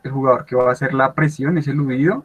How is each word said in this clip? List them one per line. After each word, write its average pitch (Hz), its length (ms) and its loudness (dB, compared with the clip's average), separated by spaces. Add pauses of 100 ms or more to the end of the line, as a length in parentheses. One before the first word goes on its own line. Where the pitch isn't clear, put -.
el 131 80 -10
jugador 131 340 2
que 127 120 -4
va 123 140 2
a - 20 0
hacer 131 220 -4
la 131 180 2
presión 151 460 0
es 143 100 -2
eludido 143 560 0